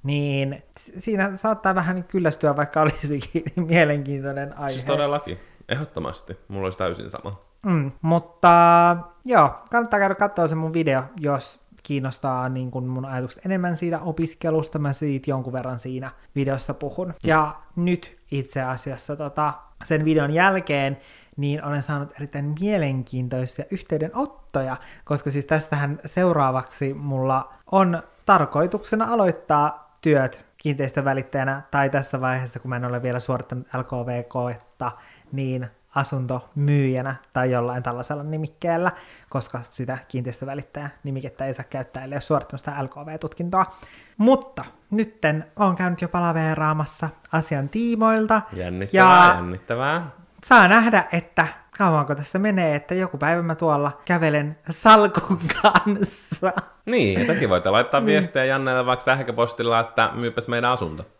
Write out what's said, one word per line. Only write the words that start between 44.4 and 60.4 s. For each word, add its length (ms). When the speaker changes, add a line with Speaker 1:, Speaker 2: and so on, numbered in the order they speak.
Speaker 1:
nytten 540
oon 200
käynyt 260
jo 60
palaveeraamassa 1000
asian 360
tiimoilta. 760
Speaker 2:
Jännittävää, 760
Speaker 1:
Ja 60
Speaker 2:
jännittävää. 760
Speaker 1:
saa 240
nähdä, 440
että 340
kauanko 360
tässä 240
menee, 360
että 200
joku 240
päivä 240
mä 120
tuolla 500
kävelen 540
salkun 720
<laughs> 100
kanssa. 880
Speaker 2:
Niin, 340
ja 60
tekin 220
voitte 220
laittaa 300
Speaker 1:
Niin. 60
Speaker 2:
viestiä 380
Jannelle 420
vaikka 180
sähköpostilla, 760
että 340
myypäs 340